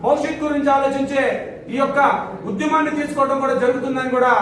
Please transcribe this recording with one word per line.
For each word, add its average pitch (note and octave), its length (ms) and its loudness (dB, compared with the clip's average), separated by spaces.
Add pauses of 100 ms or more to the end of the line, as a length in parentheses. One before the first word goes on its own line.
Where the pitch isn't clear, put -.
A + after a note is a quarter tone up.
భవిష్యత్తు D4 440 0
గురించి C#4+ 300 0
ఆలోచించే C4+ 440 0 (520)
ఈ B3 100 -4
యొక్క C4+ 160 0 (500)
ఉద్యమాన్ని D4+ 480 0
తీసుకోవడం C#4 460 0
కూడా C4+ 180 0
జరుగుతుందని B3+ 540 0
కూడా B3+ 260 4